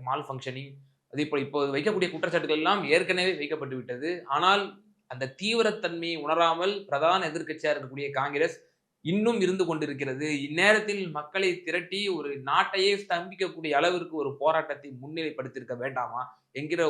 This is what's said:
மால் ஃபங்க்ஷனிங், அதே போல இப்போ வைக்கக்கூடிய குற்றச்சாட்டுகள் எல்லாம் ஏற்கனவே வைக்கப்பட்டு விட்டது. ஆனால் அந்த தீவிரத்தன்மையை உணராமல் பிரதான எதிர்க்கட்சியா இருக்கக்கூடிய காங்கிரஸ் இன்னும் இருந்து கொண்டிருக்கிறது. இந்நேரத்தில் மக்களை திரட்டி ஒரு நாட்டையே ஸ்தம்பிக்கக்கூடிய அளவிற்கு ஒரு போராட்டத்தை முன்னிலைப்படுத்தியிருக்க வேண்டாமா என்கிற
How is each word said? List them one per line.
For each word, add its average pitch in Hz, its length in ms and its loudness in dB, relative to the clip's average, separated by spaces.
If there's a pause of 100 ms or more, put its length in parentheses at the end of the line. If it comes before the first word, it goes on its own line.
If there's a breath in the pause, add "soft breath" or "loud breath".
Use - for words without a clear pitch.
மால் 139 260 -2
ஃபங்க்ஷனிங், 131 420 -8 (420)
அதே 147 160 -2
போல 143 140 0
இப்போ 143 240 -2
வைக்கக்கூடிய 170 440 0
குற்றச்சாட்டுகள் 156 500 0
எல்லாம் 180 240 2
ஏற்கனவே 180 520 4
வைக்கப்பட்டு 147 400 -4
விட்டது. 131 500 -6
ஆனால் 180 360 4 (440)
அந்த 131 360 -6
தீவிரத்தன்மையை 170 800 0
உணராமல் 165 500 4 (140)
பிரதான 165 420 4
எதிர்க்கட்சியா 156 440 -2
இருக்கக்கூடிய 135 380 -6
காங்கிரஸ் 143 460 0 (480)
இன்னும் 208 360 2
இருந்து 185 260 2
கொண்டிருக்கிறது. 143 600 -4 (160)
இந்நேரத்தில் 196 680 2
மக்களை 180 400 -2 (120)
திரட்டி 175 460 -4
ஒரு 151 220 -2
நாட்டையே 190 680 2
ஸ்தம்பிக்கக்கூடிய 175 760 -4
அளவிற்கு 165 440 2
ஒரு 139 220 -4
போராட்டத்தை 147 520 0 (120)
முன்னிலைப்படுத்தியிருக்க 135 760 -6
வேண்டாமா 123 460 -4 (280)
என்கிற 151 400 -2